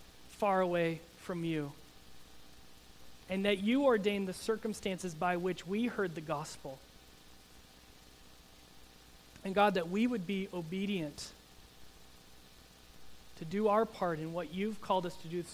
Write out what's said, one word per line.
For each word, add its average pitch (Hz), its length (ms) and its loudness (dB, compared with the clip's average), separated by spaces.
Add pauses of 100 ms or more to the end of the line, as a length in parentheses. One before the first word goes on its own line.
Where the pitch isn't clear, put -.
(320)
far 190 300 4
away 175 380 4 (200)
from 175 240 -4
you, 156 280 0 (1600)
and 190 160 2
that 202 140 4
you 247 260 4
ordained 202 420 4
the 185 60 -2
circumstances 196 800 -2
by 180 240 2
which 175 280 -2
we 208 220 0
heard 190 280 -2
the 170 60 -6
gospel. 151 580 -6 (2750)
And 190 120 -4
God, 202 200 8
that 170 140 0
we 214 180 4
would 220 200 -2
be 196 260 -2
obedient 180 760 -4 (2000)
to 175 60 -10
do 202 220 2
our 214 180 6
part 175 340 0
in 160 140 -4
what 165 200 -4
you've 208 280 -2
called 185 240 2
us 170 120 -4
to - 100 -10
do 170 160 -4 (100)